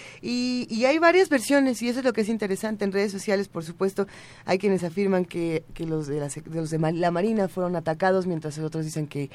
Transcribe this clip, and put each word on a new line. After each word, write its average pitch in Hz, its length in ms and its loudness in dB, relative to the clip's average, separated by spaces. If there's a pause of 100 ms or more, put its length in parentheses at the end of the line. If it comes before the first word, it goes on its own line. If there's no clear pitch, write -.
(220)
Y, 247 480 -2
y 226 160 2
hay 302 140 6
varias 339 300 8
versiones, 269 520 4
y 240 80 0
eso 240 100 -2
es 254 60 -4
lo 247 80 4
que 220 80 0
es 202 80 0
interesante. 214 560 -2
En 202 60 0
redes 202 200 0
sociales, 196 360 -2
por 165 160 -8
supuesto, 190 420 -2 (400)
hay 185 140 0
quienes 190 240 2
afirman 185 420 0
que, 165 380 -4 (100)
que 165 140 -8
los 156 180 -2
de 143 140 -4
la 143 80 -4
sec-, 151 180 -10
de 160 160 -6
los 156 80 -6
de 160 80 -2
ma-, 160 140 2
la 170 180 0
Marina 196 380 0
fueron 180 280 -4
atacados, 180 520 0
mientras 156 320 -6
otros 156 260 -4
dicen 156 220 -4
que, 143 280 -6